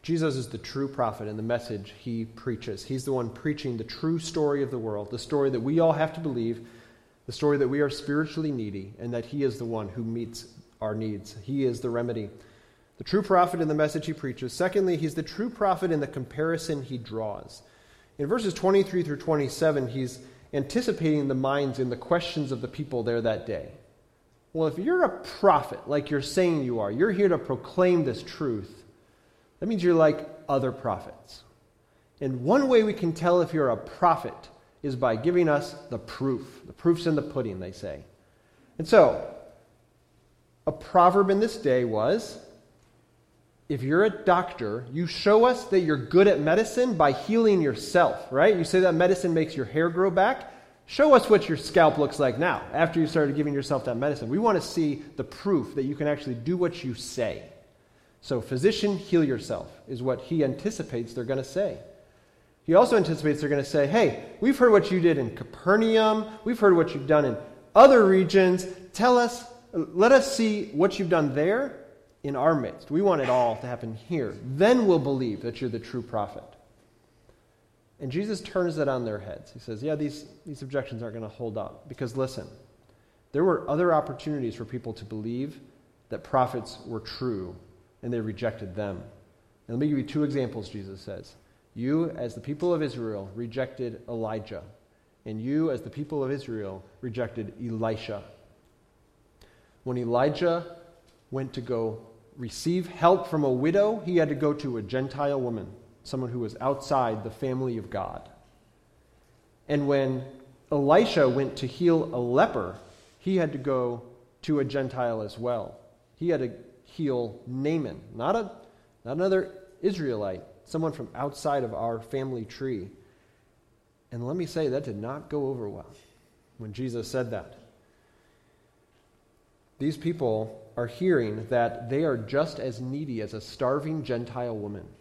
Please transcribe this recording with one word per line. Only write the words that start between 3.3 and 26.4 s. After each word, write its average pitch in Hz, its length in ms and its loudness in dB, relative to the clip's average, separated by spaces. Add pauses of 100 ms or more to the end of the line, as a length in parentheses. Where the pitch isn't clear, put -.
the - 80 -8
true 165 340 -4
story 147 440 0
of 127 80 -4
the 127 80 -6
world, 104 320 -6
the 117 80 -8
story 139 320 0
that 127 100 -2
we 143 180 0
all 165 140 6
have 160 220 0
to 165 60 -10
believe, 117 460 -4 (600)
the - 60 -12
story 147 260 2
that 131 100 2
we 143 120 0
are 143 100 2
spiritually 156 600 -4
needy, 104 480 -8
and 120 140 -8
that 117 140 -4
he 143 180 -4
is 117 140 -2
the 120 80 -8
one 107 240 -4
who 120 120 -8
meets 113 440 -8 (340)
our 107 140 -4
needs. 107 480 -8
He 135 220 -2
is 120 160 -2
the 127 100 -4
remedy. 117 400 -4 (680)
The - 60 -16
true 180 200 0
prophet 180 380 4
in 160 60 2
the 151 80 0
message 151 320 0
he 160 60 -6
preaches. 131 400 -8
Secondly, 180 440 0
he's 147 200 -4
the 160 80 -4
true 220 260 -6
prophet 190 400 0
in 156 80 2
the 143 80 -2
comparison 151 720 -4
he 123 160 -10
draws. 107 680 -10 (560)
In 143 100 -2
verses 214 260 0
twenty-three 190 480 2
through 147 140 -4
twenty-seven, 143 720 0
he's 127 320 -6 (320)
anticipating 151 760 0
the 135 80 0
minds 135 460 0
and 123 100 0
the 123 60 -4
questions 160 560 -2
of 117 80 -6
the 127 80 -8
people 127 340 -6
there 117 180 0
that 110 260 -2
day. 78 260 -8 (800)
Well, 160 160 0
if 143 100 -4
you're 339 240 2
a 233 160 0
prophet, - 720 2
like 143 200 -2
you're 143 140 -2
saying 165 400 0